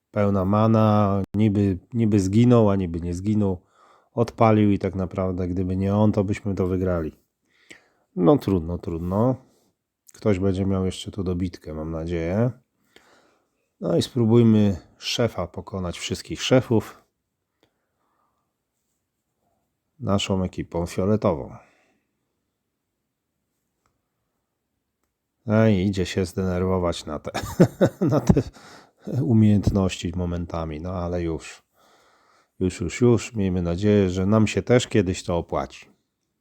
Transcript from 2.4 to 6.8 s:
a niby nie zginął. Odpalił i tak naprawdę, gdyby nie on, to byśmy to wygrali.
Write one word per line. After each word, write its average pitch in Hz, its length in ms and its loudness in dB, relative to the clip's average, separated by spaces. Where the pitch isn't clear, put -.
a 98 60 2
niby 87 240 -4
nie 87 140 -6
zginął. 98 480 -2
Odpalił 110 560 2
i 98 80 2
tak 92 160 -4
naprawdę, 92 540 -4
gdyby 92 280 -4
nie 95 180 0
on, 107 180 4
to 104 120 0
byśmy 98 300 -6
to 92 120 -2
wygrali. 90 460 -2